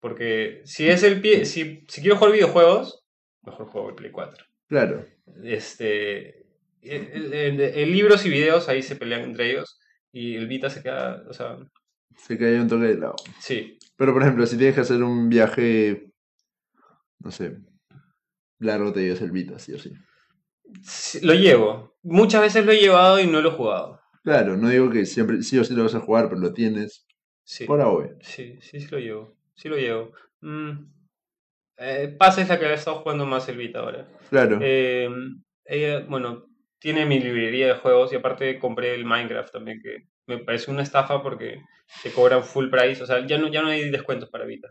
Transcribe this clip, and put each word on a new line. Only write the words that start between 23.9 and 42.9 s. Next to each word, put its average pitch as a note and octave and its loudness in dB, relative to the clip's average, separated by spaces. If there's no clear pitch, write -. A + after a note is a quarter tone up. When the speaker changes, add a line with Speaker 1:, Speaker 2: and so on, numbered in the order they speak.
Speaker 2:
Claro, A2 2
no A2+ 0
digo B2+ 4
que A2 0
siempre, G#2 -2
sí - 0
o A#2 4
sí B2+ -4
lo A#2 2
vas A2 0
a A2+ -2
jugar, A2 2
pero F2+ -6
lo F2 -2
tienes G#2+ -6
Speaker 1:
Sí. - -16
Speaker 2:
por D3 0
ahora. G2+ 0
Speaker 1:
Sí, B2 -20
sí, - -18
sí D3 -16
lo D3 -8
llevo. A2 -12
Sí - -18
lo D3+ -6
llevo. A2+ -4
Mm, D3+ -12
eh, C3+ -8
Paz F#3+ 6
es F#3 -2
la F3 0
que D#3+ -2
ha D3+ 0
estado D#3 -8
jugando D3 -6
más C3 -6
el B2 -10
Vita A#2+ -12
ahora. - -12
Speaker 2:
Claro. A2+ 4
Speaker 1:
Eh, B2+ 0
ella, D3 -4
bueno, B2 -8
tiene D3+ -2
mi C#3 2
librería B2 -2
de B2+ 4
juegos B2+ 2
y C3+ -4
aparte C3 -4
compré B2 -4
el A#2+ -8
Minecraft A#2 -4
también, A2 -14
que - -16
me A#2+ -8
pareció A#2 -6
una C#3 -4
estafa C#3 -2
porque A2+ -12
te B2 -10
cobran B2 4
full C3 -4
price, B2+ 0